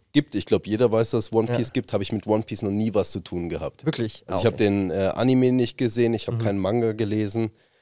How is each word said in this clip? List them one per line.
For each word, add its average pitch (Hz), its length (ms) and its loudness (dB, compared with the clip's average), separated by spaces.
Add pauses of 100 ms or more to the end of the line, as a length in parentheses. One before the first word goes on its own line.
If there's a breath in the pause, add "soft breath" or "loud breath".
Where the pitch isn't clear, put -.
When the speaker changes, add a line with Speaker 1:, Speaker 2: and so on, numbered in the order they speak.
(120)
Speaker 1:
gibt, 143 240 0
ich - 100 -2
glaub, 98 220 2
jeder 107 240 2
weiß, 113 200 2
dass 113 140 0
es - 80 -8
One 110 140 4
Speaker 2:
Ja. 120 100 -2
Speaker 1:
Piece 117 140 -2
gibt, - 220 -4
hab 101 80 0
ich 98 100 -6
mit 107 160 -4
One 110 160 2
Piece - 200 -8
noch 101 80 -2
nie 107 220 0
was 98 180 0
zu 101 100 -6
tun 87 260 -6
gehabt. 82 380 -8
Speaker 2:
Wirklich? 120 420 -4
Speaker 1:
Also 90 100 -2
Speaker 2:
Ah, - 40 0
Speaker 1:
ich 110 40 0
hab 113 100 4
Speaker 2:
okay. 117 100 2
Speaker 1:
den, 98 260 2
äh, 95 240 0
Anime 127 380 4
nicht 123 240 0
gesehen, 117 360 0
ich 110 140 -4
hab 113 80 -4
Speaker 2:
Mhm. 113 40 -4
Speaker 1:
keinen 101 200 0
Manga 110 340 0
gelesen. 107 580 -2 (300)